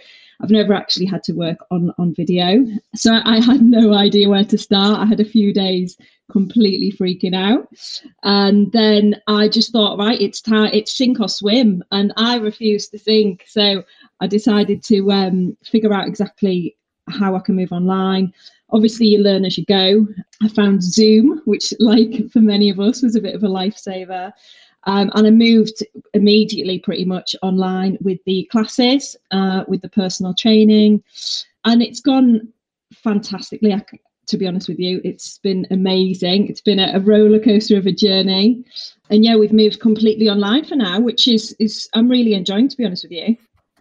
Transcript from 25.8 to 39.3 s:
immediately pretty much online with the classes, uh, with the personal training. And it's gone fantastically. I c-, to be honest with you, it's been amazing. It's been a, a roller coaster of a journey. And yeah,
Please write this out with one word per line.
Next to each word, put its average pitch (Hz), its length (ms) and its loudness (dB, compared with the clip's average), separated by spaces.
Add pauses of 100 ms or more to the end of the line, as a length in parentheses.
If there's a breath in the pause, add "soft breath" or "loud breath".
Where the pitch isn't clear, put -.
immediately 208 640 0
pretty 180 260 -6
much 185 360 -6
online 185 600 -4
with 185 240 -4
the 185 260 -4
classes, 247 640 -2 (160)
uh, 190 360 -2
with 190 140 -4
the 170 80 -18
personal 185 440 -4
training. 214 680 4 (640 loud breath)
And 233 160 2
it's - 200 -6
gone 254 460 2 (460)
fantastically. 208 800 -4
I 208 60 -4 (100)
c-, - 120 -20 (260)
to 208 100 -4
be 190 100 -2
honest 185 200 -6
with 165 120 -8
you, 180 240 -4
it's - 360 -12
been 185 320 -4
amazing. 190 760 0
It's - 140 -12
been 196 180 0
a, 190 140 0
a 196 60 0
roller 214 400 4
coaster 214 380 2
of 190 100 0
a 185 60 0
journey. 190 720 0 (440 loud breath)
And 214 140 6
yeah, 226 140 4